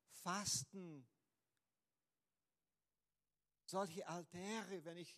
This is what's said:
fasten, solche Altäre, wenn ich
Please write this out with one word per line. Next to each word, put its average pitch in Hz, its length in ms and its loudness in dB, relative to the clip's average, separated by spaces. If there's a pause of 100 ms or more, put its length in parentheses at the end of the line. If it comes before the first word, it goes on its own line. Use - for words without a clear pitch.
fasten, 180 960 0 (2500)
solche 185 400 2
Altäre, 180 800 -2
wenn 170 120 -4
ich 175 220 -10